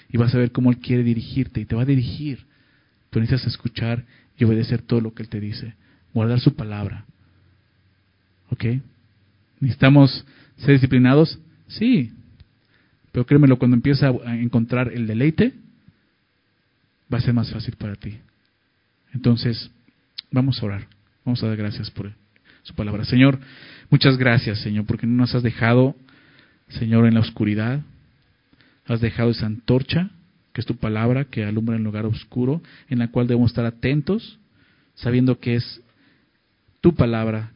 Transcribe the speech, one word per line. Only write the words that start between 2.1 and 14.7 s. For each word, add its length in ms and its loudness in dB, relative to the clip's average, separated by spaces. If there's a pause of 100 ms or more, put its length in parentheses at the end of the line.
Pero 120 -2
necesitas 320 -2
escuchar 500 -6 (360)
y 40 0
obedecer 400 0
todo 180 0
lo 140 -8
que 80 -14
Él 60 -16
te 100 -10
dice, 340 -10 (400)
guardar 260 0
su 140 4
palabra. 520 -10 (1500)
¿Ok? 140 -6 (920)
¿Necesitamos 640 4 (320)
ser 160 2
disciplinados? 640 4 (280)
Sí. 440 0 (1000)
Pero 140 -2
créemelo, 320 6
cuando 180 4
empiezas 380 2 (100)
a 140 -6
encontrar 560 -2